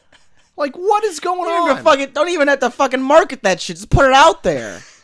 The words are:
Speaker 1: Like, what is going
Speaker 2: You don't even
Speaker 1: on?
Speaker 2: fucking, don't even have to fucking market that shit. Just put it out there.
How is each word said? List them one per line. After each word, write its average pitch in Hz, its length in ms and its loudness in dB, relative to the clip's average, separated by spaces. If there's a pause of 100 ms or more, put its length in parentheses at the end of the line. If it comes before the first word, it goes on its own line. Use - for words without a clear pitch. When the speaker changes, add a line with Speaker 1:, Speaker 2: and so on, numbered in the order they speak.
(560)
Speaker 1:
Like, 285 180 -6
what 415 300 0
is 339 160 -6
going 359 200 -4
Speaker 2:
You 349 60 -6
don't 339 200 -2
even 269 120 0
Speaker 1:
on? - 60 -8
Speaker 2:
fucking, 277 300 2
don't 302 160 -2
even 302 180 0
have 277 120 0
to 247 100 0
fucking 262 320 -2
market 285 400 2
that 185 180 0
shit. 175 160 -10
Just 196 140 -18
put 277 160 4
it 262 80 4
out 320 280 4
there. 113 380 -4 (240)